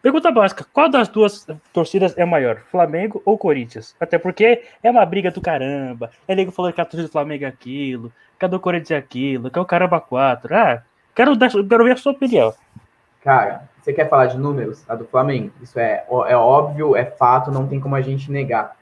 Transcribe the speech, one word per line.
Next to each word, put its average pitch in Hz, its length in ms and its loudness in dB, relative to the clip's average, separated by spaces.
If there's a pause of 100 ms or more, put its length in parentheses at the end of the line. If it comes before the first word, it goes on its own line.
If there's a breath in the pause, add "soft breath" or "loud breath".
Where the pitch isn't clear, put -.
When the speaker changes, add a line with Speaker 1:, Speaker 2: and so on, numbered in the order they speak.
Speaker 1:
Pergunta 311 280 2
básica: 214 400 0
qual 302 200 2
das 254 180 2
duas 208 380 0 (260)
torcidas 180 460 0
é 175 80 2
maior, 131 320 0 (120)
Flamengo 180 540 -2
ou 208 140 2
Corinthians? 127 600 -4
Até 170 200 -2
porque 220 460 2 (180 loud breath)
é 226 80 4
uma 240 160 6
briga 180 240 -2
do 185 100 -10
caramba, 135 680 -6 (180 soft breath)
é 190 60 -2
nego 185 180 -2
falando 202 220 -4
que - 60 -4
a 170 40 0
torcida 160 240 -8
do - 40 -16
Flamengo 147 320 -4
é 135 40 -6
aquilo, 127 640 -10 (260 soft breath)
que - 60 -2
a 185 40 -2
do 180 120 -4
Corinthians 175 320 -4
é 156 40 0
aquilo, 131 540 -6
que 147 80 -4
é 180 40 -2
o - 20 -2
caramba 175 360 0
quatro. 127 540 -2
Ah, 160 280 2 (320)
quero 277 200 4
dar, 247 160 2
quero 214 340 4
ver 247 80 4
a 247 40 2
sua 277 160 -2
opinião. 233 420 2 (720)
Speaker 2:
Cara, 113 440 0 (140)
você 143 100 -4
quer - 160 0
falar 131 180 4
de 123 120 -4
números? 135 500 -6
A 113 60 -6
do 117 100 -10
Flamengo? 127 460 -2 (100)
Isso 120 200 -12
é, 113 280 -2
ó-, 123 180 0
é 107 100 2
óbvio, 147 580 2
é 120 100 0
fato, 131 460 0
não 135 160 -4
tem 139 140 -6
como 139 160 -4
a 135 40 0
gente 135 300 -6
negar. 135 520 -6